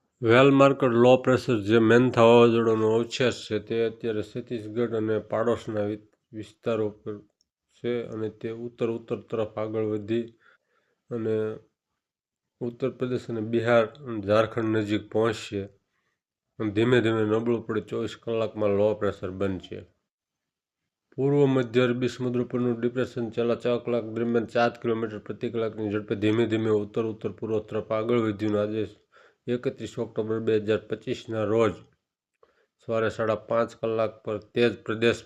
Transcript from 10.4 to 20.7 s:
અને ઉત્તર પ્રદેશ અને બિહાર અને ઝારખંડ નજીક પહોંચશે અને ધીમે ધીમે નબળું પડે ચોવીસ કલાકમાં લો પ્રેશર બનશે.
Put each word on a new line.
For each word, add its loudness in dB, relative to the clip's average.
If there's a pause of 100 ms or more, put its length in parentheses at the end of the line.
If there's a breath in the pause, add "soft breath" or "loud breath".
અને -4 (1040)
ઉત્તર -6
પ્રદેશ -6
અને -4
બિહાર 2
અને -10
ઝારખંડ 2
નજીક -2
પહોંચશે -2 (880)
અને -4
ધીમે 4
ધીમે 0
નબળું 0
પડે -4
ચોવીસ -8
કલાકમાં -4
લો 2
પ્રેશર -4
બનશે. -6 (1300)